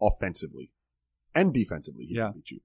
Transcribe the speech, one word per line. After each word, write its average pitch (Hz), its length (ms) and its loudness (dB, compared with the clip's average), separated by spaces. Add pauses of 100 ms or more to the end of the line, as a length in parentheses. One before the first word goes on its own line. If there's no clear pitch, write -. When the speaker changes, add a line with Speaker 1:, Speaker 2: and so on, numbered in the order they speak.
Speaker 1:
offensively 82 680 0 (640)
and 170 200 4
defensively. 82 520 -2
He 85 100 -6
Speaker 2:
Yeah. 110 180 0
Speaker 1:
beats 78 180 -18
you. - 140 -12